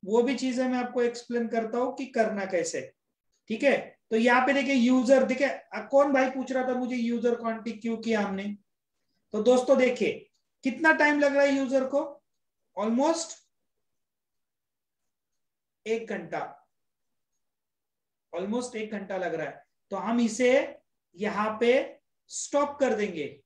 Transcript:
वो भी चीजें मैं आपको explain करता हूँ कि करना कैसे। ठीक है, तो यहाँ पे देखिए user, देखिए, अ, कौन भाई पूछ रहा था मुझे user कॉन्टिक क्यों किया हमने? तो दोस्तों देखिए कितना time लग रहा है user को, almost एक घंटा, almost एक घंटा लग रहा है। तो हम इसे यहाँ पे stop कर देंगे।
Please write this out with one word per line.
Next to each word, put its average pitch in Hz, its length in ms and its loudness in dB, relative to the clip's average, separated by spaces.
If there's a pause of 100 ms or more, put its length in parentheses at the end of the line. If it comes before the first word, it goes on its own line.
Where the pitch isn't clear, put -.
वो 220 180 2
भी 262 120 0
चीजें 254 320 -2
मैं 254 120 -2
आपको 247 220 -4
explain 233 460 -4
करता 226 300 -4
हूँ 262 200 -2
कि 269 80 -8
करना 208 400 -2
कैसे। 165 480 -4 (540)
ठीक 220 160 -4
है, - 340 0 (120)
तो 220 60 -2
यहाँ 247 320 4
पे 277 60 2
देखिए 277 200 0
user, 254 500 6
देखिए, 254 240 0
अ, - 440 -8
कौन 277 220 6
भाई 262 160 2
पूछ 262 220 -8
रहा 254 160 -2
था 254 60 -2
मुझे 247 220 -4
user 233 400 0
कॉन्टिक 226 460 -8
क्यों 226 160 -4
किया 226 240 -2
हमने? 196 360 -6 (760)
तो 214 120 -4
दोस्तों 254 340 4
देखिए 233 520 0 (340)
कितना 311 300 2
time 294 260 4
लग 277 160 2
रहा 277 80 6
है 277 140 4
user 262 300 0
को, - 360 -4 (560)
almost 254 540 0 (2500)
एक 226 200 -2
घंटा, 170 600 -10 (1700)
almost 214 400 -6
एक 214 160 -8
घंटा 190 260 -8
लग 170 160 -4
रहा 156 140 -6
है। - 180 -16 (240)
तो 196 60 -6
हम 214 240 -2
इसे 247 600 2 (360)
यहाँ 208 440 -4
पे 254 400 2 (280)
stop 285 520 -2
कर 247 140 2
देंगे। 175 520 -6